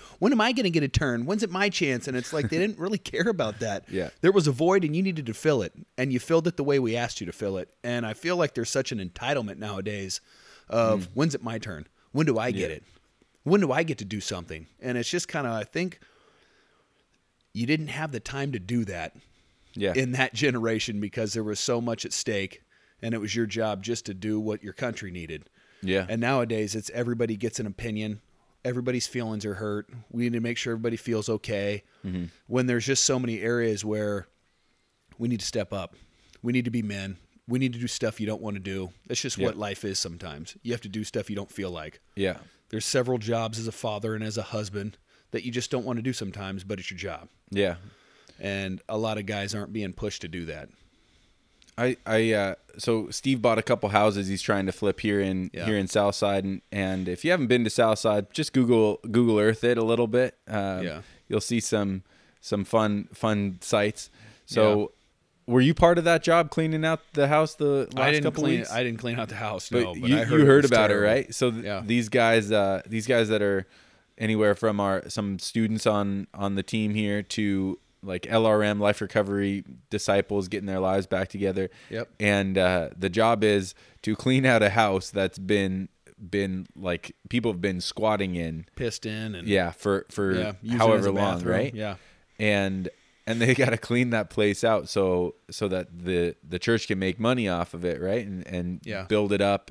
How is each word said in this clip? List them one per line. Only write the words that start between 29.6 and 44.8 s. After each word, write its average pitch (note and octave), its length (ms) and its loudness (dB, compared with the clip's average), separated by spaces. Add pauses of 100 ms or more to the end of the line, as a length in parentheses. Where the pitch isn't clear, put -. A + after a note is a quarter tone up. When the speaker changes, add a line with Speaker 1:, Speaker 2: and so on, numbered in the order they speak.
Speaker 1:
We A#2 140 -4
need A#2+ 80 0
to A#2 80 -2
make A#2 160 -2
sure A#2+ 160 -4
everybody A#2 240 -2
feels A2 320 -4
okay. G#2 540 -2 (220)
Speaker 2:
Mm-hmm. F2+ 200 -4 (220)
Speaker 1:
When B2+ 200 0
there's A#2+ 200 0
just C3+ 180 2
so C3 140 2
many A#2 220 -4
areas A2+ 440 0
where G#2+ 420 -4 (920)
we A#2 100 -2
need A#2 120 -2
to - 60 -6
step G#2 260 -6
up. F#2+ 220 -8 (480)
We A#2+ 100 -2
need B2+ 120 2
to A#2+ 60 -4
be A#2 120 -2
men. G2 360 -6 (280)
We A#2+ 120 -2
need C3 160 0
to A#2 40 -10
do B2 80 -4
stuff A#2 340 -4
you G#2 60 -4
don't G#2+ 160 -4
wanna G2+ 160 -6
do. F#2+ 320 -6 (160)
That's B2 140 -4
just - 180 -6
Speaker 2:
Yeah. F#2+ 80 0
Speaker 1:
what A2 120 -2
life G2+ 260 -6
is G2 140 -4
sometimes. E2+ 640 -10
You A#2 100 -6
have A#2 80 -6
to G#2+ 80 -14
do G#2+ 160 -6
stuff G#2 260 -6
you G2+ 60 -6
don't G2 160 -8
feel F#2+ 180 -8
like. D#2 300 -12 (160)
Speaker 2:
Yeah. F#2 220 0 (320)
Speaker 1:
There's G#2+ 160 -4
several B2+ 320 2
jobs A2+ 400 -2
as A2+ 100 -6
a G#2+ 40 -6
father A2 440 -4
and G#2+ 80 -4
as A2 140 -6
a G#2+ 40 -2
husband G#2 540 -6 (340)